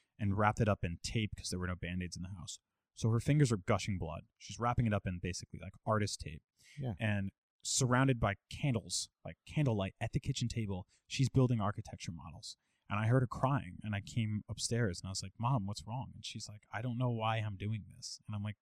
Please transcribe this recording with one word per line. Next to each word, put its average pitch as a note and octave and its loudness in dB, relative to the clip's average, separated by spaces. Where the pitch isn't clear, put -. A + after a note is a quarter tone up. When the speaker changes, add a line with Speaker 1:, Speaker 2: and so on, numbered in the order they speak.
Speaker 1:
and G2+ 0
wrapped G#2+ 4
it A2 6
up G2 2
in F2 -2
tape A2 -2
'cause - -8
there F#2 -4
were F2+ -2
no F2+ -2
Band-Aids F2 -6
in E2+ -6
the F2+ -8
house. F#2+ -12
So A2+ 0
her A#2 4
fingers C#3+ 6
are A#2 4
gushing F#2+ 0
blood. E2 -6
She's - -12
wrapping A#2+ 2
it G#2 4
up G2 0
in F2+ -2
basically, F2 -6
like, E2+ -12
artist G#2 2
tape. D2+ -12
Speaker 2:
Yeah. B2+ -4
Speaker 1:
And G#2 0
surrounded B2+ 4
by G#2 4
candles, A2+ -2
like, - -12
candlelight A2 2
at - -4
the C#3 0
kitchen B2+ 0
table, G2 -4
she's C3 2
building B2+ 6
architecture G2+ -2
models. - -12
And G#2 0
I A2 2
heard B2+ 6
her B2 2
crying, C3 0
and G#2 -2
I G2+ 0
came G#2+ -2
upstairs, G#2+ 0
and F#2 -8
I - -4
was F#2+ -6
like, G2 -12
"Mom, A#2 2
what's G2+ -6
wrong?" G#2+ -6
And - -14
she's - -10
like, G#2+ -18
"I G#2 -6
don't B2 -4
know B2+ 2
why A2+ 0
I'm G#2+ -2
doing G2+ -4
this." - -14
And G#2+ -4
I'm G2+ -4
like, G#2 -6